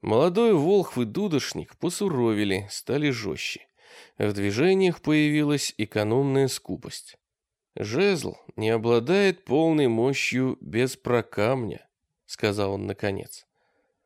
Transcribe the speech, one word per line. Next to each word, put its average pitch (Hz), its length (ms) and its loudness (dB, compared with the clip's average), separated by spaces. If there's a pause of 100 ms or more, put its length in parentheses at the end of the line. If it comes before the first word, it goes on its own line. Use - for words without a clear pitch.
Молодой 180 540 2
волхв 170 440 2
и 123 60 0
дудошник 139 720 -4
посуровили, 113 920 -2
стали 147 400 -4
жёстче. - 560 -8 (520)
В 104 140 -2
движениях 156 680 0
появилась 151 800 2
экономная 131 720 0
скупость. - 680 -10 (580)
«Жезл 131 600 -2 (200)
не 110 140 0
обладает 120 720 2
полной 151 440 2
мощью 127 720 0
без 117 360 -2
прокамня», 120 880 -2 (480)
сказал 101 400 0
он 98 120 -6
наконец. 98 600 -6 (600)